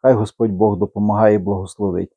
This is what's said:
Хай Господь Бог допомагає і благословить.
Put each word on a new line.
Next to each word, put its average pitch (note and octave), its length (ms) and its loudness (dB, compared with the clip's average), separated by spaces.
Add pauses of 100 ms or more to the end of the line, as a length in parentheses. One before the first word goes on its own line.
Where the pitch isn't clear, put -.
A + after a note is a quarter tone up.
Хай C3 120 4
Господь G#2+ 380 -2
Бог G2+ 260 0
допомагає G#2 560 0
і G#2 40 0
благословить. F#2+ 800 -6